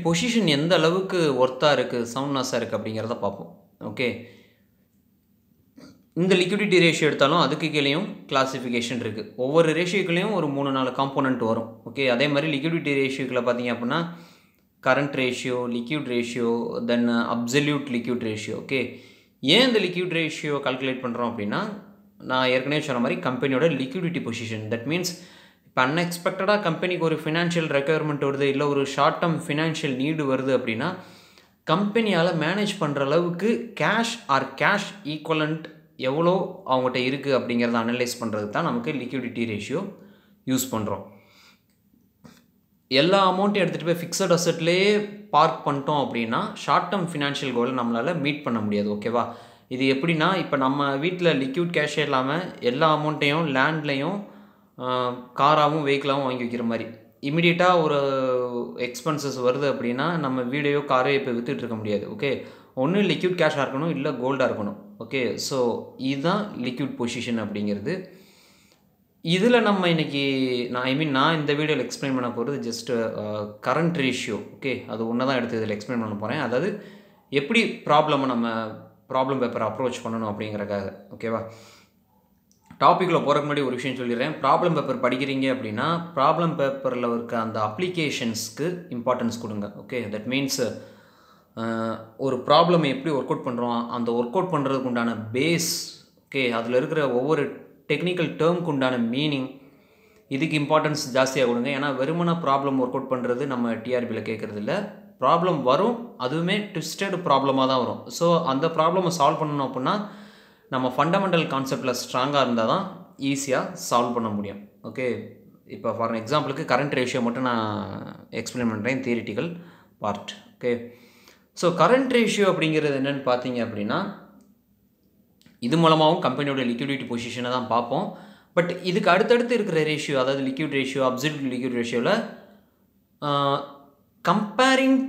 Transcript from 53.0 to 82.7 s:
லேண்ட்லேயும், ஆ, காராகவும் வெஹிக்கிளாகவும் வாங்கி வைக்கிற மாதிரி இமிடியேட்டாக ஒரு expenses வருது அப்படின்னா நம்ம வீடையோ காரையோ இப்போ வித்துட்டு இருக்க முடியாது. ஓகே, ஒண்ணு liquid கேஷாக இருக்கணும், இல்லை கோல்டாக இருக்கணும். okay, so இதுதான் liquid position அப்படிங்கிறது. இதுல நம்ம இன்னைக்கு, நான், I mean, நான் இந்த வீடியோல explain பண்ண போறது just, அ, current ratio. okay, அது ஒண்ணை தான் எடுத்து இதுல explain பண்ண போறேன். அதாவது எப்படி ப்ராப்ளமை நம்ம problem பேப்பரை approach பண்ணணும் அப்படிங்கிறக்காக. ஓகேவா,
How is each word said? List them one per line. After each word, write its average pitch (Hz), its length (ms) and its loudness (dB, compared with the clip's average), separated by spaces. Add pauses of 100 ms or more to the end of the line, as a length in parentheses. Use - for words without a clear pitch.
லேண்ட்லேயும், 147 640 0 (600)
ஆ, 127 100 -6 (520)
காராகவும் 151 480 4
வெஹிக்கிளாகவும் 139 400 2
வாங்கி 123 180 -2
வைக்கிற 117 260 -4
மாதிரி 113 140 -2 (440)
இமிடியேட்டாக 170 540 4
ஒரு 151 140 2 (920)
expenses 139 580 -4
வருது 139 260 2
அப்படின்னா 123 360 -2 (180)
நம்ம 127 180 0
வீடையோ 143 380 0 (100)
காரையோ 135 280 4
இப்போ 135 180 -2
வித்துட்டு 120 260 -4
இருக்க 113 180 -6
முடியாது. 104 320 -2
ஓகே, 139 180 -2 (520)
ஒண்ணு 185 180 2 (100)
liquid 175 300 0
கேஷாக 143 240 2
இருக்கணும், 156 300 -2
இல்லை 143 160 -2 (100)
கோல்டாக 131 280 2
இருக்கணும். 104 280 -6 (260)
okay, 131 200 -2 (240)
so 139 100 -2 (540)
இதுதான் 170 320 0 (240)
liquid 127 320 -4
position 117 460 -4
அப்படிங்கிறது. 104 500 -4 (1300)
இதுல 190 320 4 (100)
நம்ம 190 220 4
இன்னைக்கு, 143 340 0 (500)
நான், 127 160 -2
I 131 80 2
mean, 156 220 0
நான் 156 200 4
இந்த 147 200 0
வீடியோல 151 260 0
explain 131 320 -4
பண்ண 123 200 -2
போறது 131 200 -4 (120)
just, - 200 -8 (320)
அ, 107 60 -6 (400)
current 160 380 2
ratio. 117 340 -2 (160)
okay, 131 180 -4 (120)
அது 113 260 -6
ஒண்ணை 123 140 0
தான் 131 140 2
எடுத்து 117 220 -2
இதுல 104 160 -4
explain 117 280 -4
பண்ண 104 180 -6
போறேன். 135 240 -4
அதாவது 135 220 0 (640)
எப்படி 214 320 2 (240)
ப்ராப்ளமை 147 460 4
நம்ம 117 140 0 (640)
problem 131 320 0
பேப்பரை 113 240 -2
approach 120 380 -4
பண்ணணும் 113 260 -4
அப்படிங்கிறக்காக. 104 560 -4 (280)
ஓகேவா, 113 260 -6 (1400)